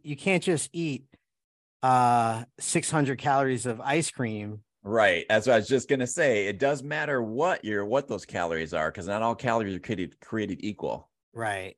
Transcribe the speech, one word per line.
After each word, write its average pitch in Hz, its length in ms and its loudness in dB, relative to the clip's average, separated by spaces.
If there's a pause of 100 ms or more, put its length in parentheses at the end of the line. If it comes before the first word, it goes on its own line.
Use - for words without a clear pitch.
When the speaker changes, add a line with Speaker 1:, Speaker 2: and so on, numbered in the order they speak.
Speaker 1:
you 147 120 -8
can't 185 260 0
just 165 300 0
eat, 160 320 -6 (800)
uh, 120 640 4 (140)
six - 320 -2
hundred 139 280 2
calories 135 480 2
of 117 140 -4
ice 143 300 0
cream. 107 500 -6 (220)
Speaker 2:
Right. 101 460 4
That's 110 180 2
what 127 80 6
I - 20 8
was 107 120 0
just 123 200 2
gonna 127 180 0
say. 120 400 2
It 101 120 -4
does 139 240 0
matter 147 400 -4
what 131 420 -2
your, 104 220 -2
what 139 220 0
those 101 180 -6
calories 82 480 -2
are, 80 160 0
'cause 85 160 -8
not 101 160 -2
all 117 120 2
calories 113 420 -2
are 87 40 -8
created, 92 400 -6
created 104 420 -6
equal. 76 480 -6 (220)
Speaker 1:
Right. 101 460 -8